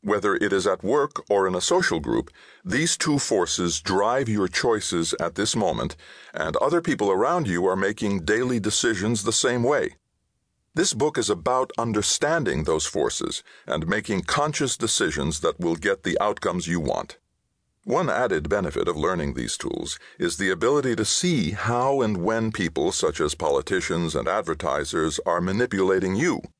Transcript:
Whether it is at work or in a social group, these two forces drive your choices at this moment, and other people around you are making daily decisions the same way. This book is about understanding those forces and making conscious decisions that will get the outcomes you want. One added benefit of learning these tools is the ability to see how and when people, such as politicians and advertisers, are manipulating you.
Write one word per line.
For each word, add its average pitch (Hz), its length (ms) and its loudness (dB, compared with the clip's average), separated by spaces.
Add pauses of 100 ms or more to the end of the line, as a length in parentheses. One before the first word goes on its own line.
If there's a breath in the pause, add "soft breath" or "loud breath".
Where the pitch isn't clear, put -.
Whether 101 300 2
it 98 180 2
is 95 140 2
at 92 180 0
work 139 460 0
or 98 180 4
in 90 60 0
a 90 80 -2
social 170 360 2
group, 58 320 -2 (320 loud breath)
these 135 320 0
two 147 240 0
forces 90 640 0
drive 113 480 2
your 101 200 2
choices 98 680 0
at 85 160 -2
this 98 220 0
moment, 82 400 0 (380 loud breath)
and 80 220 -2
other 165 260 2
people 104 280 0
around 131 380 2
you 87 180 0
are 92 80 4
making 98 520 -2
daily 120 340 2
decisions 107 600 0
the 113 100 0
same 123 300 0
way. 127 340 0 (760)
This 180 180 2
book 147 240 0
is 107 140 0
about 123 480 0
understanding 113 840 0
those 80 200 0
forces - 580 -2 (240 loud breath)
and 80 200 -4
making 101 380 -2
conscious 147 520 0
decisions 78 640 -2
that 82 180 0
will 82 180 0
get 98 260 -2
the - 180 -2
outcomes 95 460 -2
you 85 140 0
want. 50 360 -4 (680)
One 147 260 0
added 87 400 0
benefit 87 380 0
of 82 100 -2
learning 78 340 0
these 60 240 -4
tools - 420 -6 (200 loud breath)
is - 180 -2
the 139 140 0
ability 120 460 2
to 107 100 0
see 120 460 0
how 123 500 0
and 107 160 0
when 110 340 0
people, 82 400 0
such 82 300 0
as 73 120 0
politicians 82 800 0
and 64 140 -2
advertisers, 80 960 -2
are 87 160 2
manipulating 95 720 2
you. 143 280 0 (180)